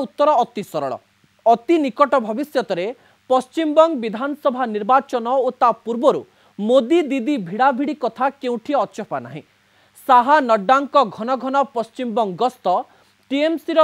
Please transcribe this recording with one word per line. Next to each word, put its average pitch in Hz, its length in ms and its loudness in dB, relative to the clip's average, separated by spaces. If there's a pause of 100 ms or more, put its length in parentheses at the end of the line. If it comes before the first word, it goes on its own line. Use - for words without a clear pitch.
ଉତ୍ତର 294 280 0 (120)
ଅତି - 220 -6
ସରଳ। 139 300 -6 (520)
ଅତି 233 320 2
ନିକଟ 285 400 0
ଭବିଷ୍ୟତରେ 220 680 -4 (440)
ପଶ୍ଚିମବଙ୍ଗ 311 680 2
ବିଧାନସଭା 254 680 -4
ନିର୍ବାଚନ 233 640 0 (180)
ଓ 254 60 0
ତା 240 180 2 (120)
ପୂର୍ବରୁ 226 400 0 (380)
ମୋଦି 247 420 2
ଦିଦି 269 360 -4
ଭିଡ଼ାଭିଡ଼ି 240 580 -2
କଥା 240 340 -4
କେଉଁଠି 254 440 -8
ଅଚପା 202 460 -4
ନାହିଁ। 123 220 -16 (680)
ଶାହା 254 320 6
ନଡ୍ଡାଙ୍କ 247 560 2 (140)
ଘନ 220 260 -10
ଘନ 262 200 -6 (180)
ପଶ୍ଚିମବଙ୍ଗ 220 640 -4
ଗସ୍ତ, 240 300 -2 (640)
ଟିଏମ୍ସିର 311 520 -2